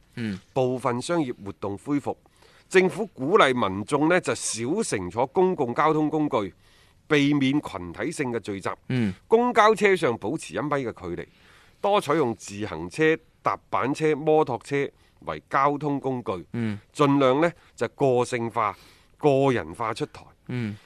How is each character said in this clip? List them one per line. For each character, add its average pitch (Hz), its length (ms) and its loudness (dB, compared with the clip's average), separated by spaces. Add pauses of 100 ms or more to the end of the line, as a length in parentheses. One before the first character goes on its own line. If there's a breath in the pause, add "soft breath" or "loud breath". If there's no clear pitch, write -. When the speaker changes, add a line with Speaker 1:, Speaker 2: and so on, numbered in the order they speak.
(160)
Speaker 1:
嗯。 107 240 -6 (140)
Speaker 2:
部 127 260 0
分 120 220 -2
商 170 200 -2
業 127 120 -4 (100)
活 98 100 -10
動 101 240 -8
恢 143 220 -2
復。 107 160 -6 (540 soft breath)
政 185 200 4
府 180 180 -6
鼓 147 300 0
勵 143 160 6
民 104 300 -2
眾 147 240 0
呢， 175 140 2
就 123 120 -2
少 127 500 -4
乘 95 260 -6
坐 113 180 -2
公 185 280 2
共 120 200 -2
交 156 180 2
通 156 160 0
工 151 200 -2
具， 104 240 -2 (540 soft breath)
避 147 260 2
免 143 280 2
群 87 320 -10
體 110 180 -6
性 135 200 -4
嘅 117 80 -4
聚 101 200 -8
集。 98 100 -6 (180)
Speaker 1:
嗯。 113 260 0 (140)
Speaker 2:
公 240 260 4
交 220 220 6
車 196 200 4
上 131 220 0
保 123 200 -4
持 - 160 -12
一 90 60 -6
米 143 100 -2
嘅 139 140 -2 (100)
距 85 280 -10
離， - 40 -12 (560 soft breath)
多 202 200 2
採 147 140 0
用 127 200 2
自 101 300 -10
行 87 240 -8
車、 156 280 2 (260)
踏 101 160 -2 (100)
板 113 240 0
車、 156 220 0
摩 156 300 4
托 123 180 -4
車 139 240 -4 (380 soft breath)
為 78 240 -8
交 147 280 2
通 143 220 -4
工 123 240 -4
具。 92 300 -6
Speaker 1:
嗯。 110 260 -4 (140)
Speaker 2:
盡 143 260 4
量 135 220 4
呢， 170 100 2 (240 soft breath)
就 120 140 -4
個 123 340 2
性 117 260 -4
化、 104 260 -2 (420 soft breath)
個 139 340 4
人 87 240 -4
化 113 180 -4
出 147 120 -8
台。 - 180 -14 (240)
Speaker 1:
嗯。 113 380 -6